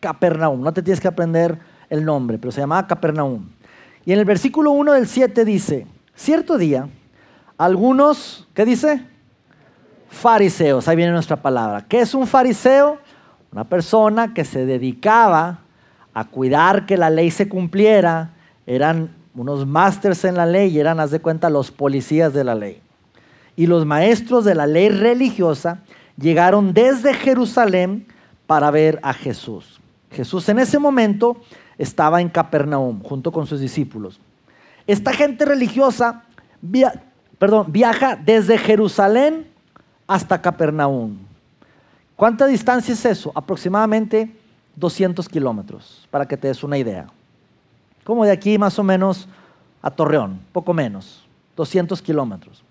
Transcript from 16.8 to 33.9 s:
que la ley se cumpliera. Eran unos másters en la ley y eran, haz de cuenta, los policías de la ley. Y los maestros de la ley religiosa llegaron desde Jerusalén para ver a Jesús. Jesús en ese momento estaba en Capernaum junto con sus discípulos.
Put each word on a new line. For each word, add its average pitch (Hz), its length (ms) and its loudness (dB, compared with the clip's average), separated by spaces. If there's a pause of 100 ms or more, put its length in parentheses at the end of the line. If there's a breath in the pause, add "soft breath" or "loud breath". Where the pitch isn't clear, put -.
que 196 120 -2
la 165 120 2
ley 160 220 2
se 196 160 -2
cumpliera. 180 840 2 (340 soft breath)
Eran 160 540 -2 (120)
unos 139 320 -6
másters 185 600 0
en 180 100 0
la 175 100 0
ley 185 300 2
y 151 60 2
eran, 160 180 0
haz 151 100 -2
de 156 120 -4
cuenta, 165 280 -2
los 143 220 -2
policías 139 640 -2
de 139 100 0
la 123 100 -2
ley. 104 280 -8 (720 soft breath)
Y 165 100 0
los 170 200 2
maestros 220 580 2
de 202 120 4
la 147 120 0
ley 170 220 4
religiosa 202 920 0 (400 soft breath)
llegaron 175 540 2
desde 254 400 2
Jerusalén 226 920 0 (400 soft breath)
para 147 260 2
ver 156 320 2
a 135 100 -4
Jesús. - 680 -12 (320)
Jesús 170 380 -6
en 214 100 2
ese 277 200 2
momento 240 580 2 (400 loud breath)
estaba 156 420 0
en 175 80 -2
Capernaum 143 760 -2
junto 139 300 -8
con 160 160 -6
sus 143 140 -6
discípulos. 120 580 -8 (640 soft breath)